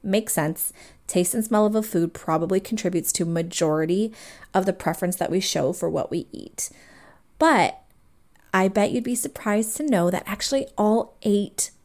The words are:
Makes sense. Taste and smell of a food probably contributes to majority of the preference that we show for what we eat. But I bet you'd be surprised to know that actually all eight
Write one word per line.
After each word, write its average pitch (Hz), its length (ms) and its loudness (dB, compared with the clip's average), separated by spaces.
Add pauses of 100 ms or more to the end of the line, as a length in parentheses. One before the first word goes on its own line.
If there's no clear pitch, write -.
Makes 220 320 0
sense. 160 400 -2 (360)
Taste 180 260 0
and 226 100 0
smell 214 220 4
of 208 80 2
a 220 80 2
food 170 320 0
probably 170 460 0
contributes 185 540 -4
to 170 100 0
majority 170 880 0 (420)
of 190 100 2
the 190 80 0
preference 180 440 -2
that - 120 -2
we 175 120 0
show 160 320 0
for 170 180 -4
what 160 180 -2
we - 220 -6
eat. - 400 -12 (680)
But 269 400 4 (720)
I 190 140 4
bet 202 240 2
you'd 247 100 0
be 240 140 -2
surprised 220 600 -2
to 302 40 -4
know 196 260 2
that 180 160 -2
actually 269 440 -2 (100)
all 214 440 2
eight 202 500 0 (120)